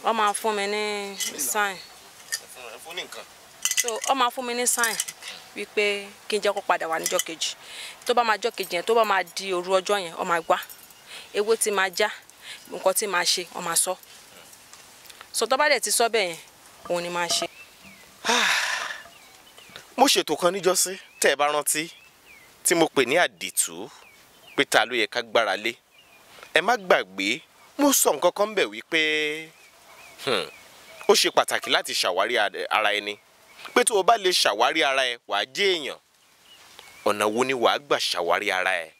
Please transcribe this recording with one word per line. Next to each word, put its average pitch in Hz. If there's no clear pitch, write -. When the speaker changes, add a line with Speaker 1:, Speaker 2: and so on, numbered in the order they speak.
Speaker 1:
wọ́n 220
máa 208
fún 214
mi 202
ní 208
sign. 202
Speaker 2:
Ẹ -
fún, 123
ẹ 127
fún 165
ní 180
nǹkan. 110
Speaker 1:
So, 240
wọ́n 269
máa 247
fún 254
mi 240
ní 247
sign 214
wípé 202
kí 214
n 190
jẹ́ 202
kó 202
padà 170
wá 160
níjọ́ 175
kejì. 160
Tó 247
bá 240
máa 220
jọ́ 220
kejì 185
yẹn, 170
tó 226
bá 226
máa 196
di 190
òru 180
ọjọ́ 202
yẹn, 170
wọ́n 185
máa 170
wá. 185
Ewé 214
tí -
máa 190
já, 208
nǹkan 190
tí 220
máa 175
ṣe, 175
wọ́n -
máa 165
sọ. 185
So, -
tó 247
bá 294
dẹ̀ 247
ti 208
sọ 233
bẹ́ẹ̀ 214
yẹn, 160
òun 175
ni 175
máa 175
ṣe. -
Speaker 2:
<sighs> -
Mo 277
ṣètò 170
kan 175
níjọ́sí, 185
tẹ́ 160
ẹ 135
bá 143
rántí, 151
tí 175
mo 165
pè 139
ní 127
àdìtú, 95
pé 139
ta 117
ló 120
yẹ 110
ká 120
gbára 110
lé. 110
Ẹ 151
má 226
gbàgbé, 113
mo 285
sọ 233
nǹkan 160
kan 208
bẹ̀ 170
wípé, 117
hmm, 98
ó 202
ṣe 175
pàtàkì 120
láti 156
ṣàwárí 104
a-, 92
ara 104
ẹni. 104
Pé 247
tó 233
o 190
bá 233
lè 185
ṣàwárí 135
ara 135
ẹ, 120
wàá 101
jẹ́ 151
èèyàn. 117
Ọ̀nà 104
wo 113
ni 131
wàá 117
gbà 143
ṣàwárí 90
ara 92
ẹ? 82